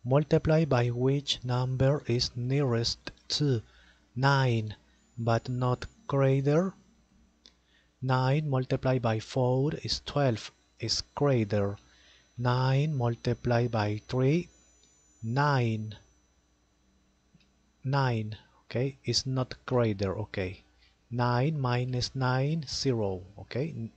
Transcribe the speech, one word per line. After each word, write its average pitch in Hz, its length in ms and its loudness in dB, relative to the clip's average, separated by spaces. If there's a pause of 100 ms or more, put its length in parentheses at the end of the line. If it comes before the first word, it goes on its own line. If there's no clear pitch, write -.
multiply 156 600 2
by 123 240 2
which 135 560 0
number 127 640 0
is 123 280 0
nearest 123 760 -2 (180)
to 135 320 0 (560)
nine, 123 580 2 (440)
but 117 320 0
not 123 340 -2 (220)
greater? 139 680 2 (1300)
Nine 131 480 2
multiplied 131 540 0
by 110 180 0
four 131 520 0 (100)
is - 240 -4
twelve, 131 440 0 (300)
is - 220 -4 (120)
greater. 107 600 2 (640)
Nine 131 580 2
multiplied 120 720 0
by 107 380 0
three, 139 400 0 (760)
nine. 113 720 0 (1900)
Nine, 123 520 -2 (280)
okay, 135 400 -4
is - 220 -2
not 131 280 -4 (120)
greater, 104 520 0
okay. 95 440 -6 (480)
Nine 123 500 0
minus 123 540 -2
nine, 135 540 0
zero, 104 540 -2 (180)
okay. 117 560 -6